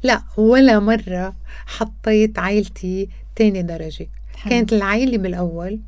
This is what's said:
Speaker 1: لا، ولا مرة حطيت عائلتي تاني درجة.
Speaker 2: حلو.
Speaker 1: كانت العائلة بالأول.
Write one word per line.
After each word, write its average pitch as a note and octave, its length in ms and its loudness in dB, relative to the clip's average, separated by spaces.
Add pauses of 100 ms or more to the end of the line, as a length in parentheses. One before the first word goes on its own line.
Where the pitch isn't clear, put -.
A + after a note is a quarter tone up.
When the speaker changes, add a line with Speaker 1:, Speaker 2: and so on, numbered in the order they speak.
Speaker 1:
لا، B3 180 2 (160)
ولا A#3 420 8
مرة G3+ 560 -2 (300)
حطيت G#3+ 720 0
عائلتي F#3+ 720 -2 (260)
تاني G3 260 2
درجة. E3 460 -8 (280)
Speaker 2:
حلو. - 140 -10
Speaker 1:
كانت A3+ 240 2
العائلة G#3+ 440 2
بالأول. F3+ 720 -4